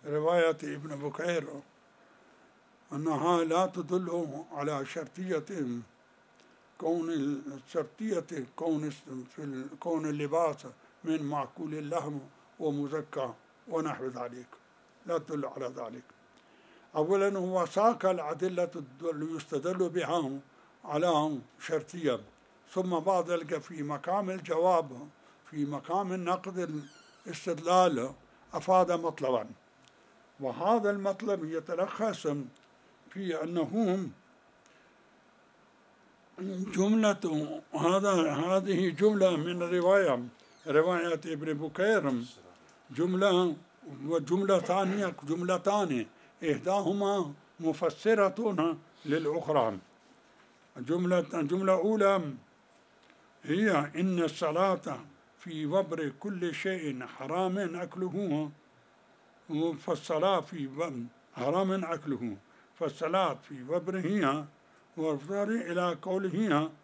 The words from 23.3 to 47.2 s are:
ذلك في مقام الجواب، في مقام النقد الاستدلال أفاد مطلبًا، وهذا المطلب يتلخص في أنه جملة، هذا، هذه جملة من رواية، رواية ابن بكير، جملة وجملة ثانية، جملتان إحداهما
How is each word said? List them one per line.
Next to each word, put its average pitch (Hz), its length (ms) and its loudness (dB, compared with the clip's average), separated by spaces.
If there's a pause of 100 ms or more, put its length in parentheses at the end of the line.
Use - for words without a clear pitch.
ذلك 165 260 -2
في 151 260 -8
مقام 180 460 -2
الجواب، 160 800 2 (420)
في 147 140 -2
مقام 175 480 -2
النقد 180 680 -4 (420)
الاستدلال 165 880 2 (400)
أفاد 180 380 4
مطلبًا، 147 560 0 (920)
وهذا 196 520 2
المطلب 196 540 -2
يتلخص 170 840 -2 (800)
في 170 340 -4
أنه 180 560 2 (2750)
جملة، 196 840 2 (120)
هذا، 175 600 4
هذه 185 560 2
جملة 185 480 4
من 175 260 -2
رواية، 175 600 4 (440)
رواية 165 580 4
ابن 156 280 -4
بكير، 156 600 2 (760)
جملة 180 640 4 (500)
وجملة 170 540 2
ثانية، 190 640 0
جملتان 175 840 0 (380)
إحداهما 190 880 0 (260)